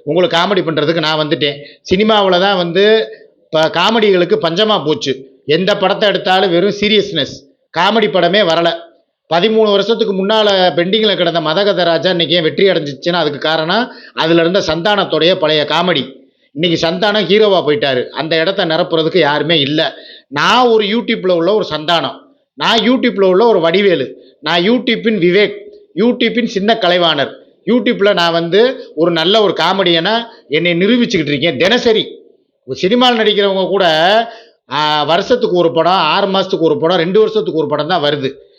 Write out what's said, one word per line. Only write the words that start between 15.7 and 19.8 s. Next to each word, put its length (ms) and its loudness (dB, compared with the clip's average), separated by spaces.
இன்னைக்கு 320 -2
சந்தானம் 400 0
ஹீரோவா 380 4
போயிட்டாரு, 440 0
அந்த 280 -6
இடத்த 300 0
நிரப்புறதுக்கு 520 0
யாருமே 420 0
இல்ல. 200 -2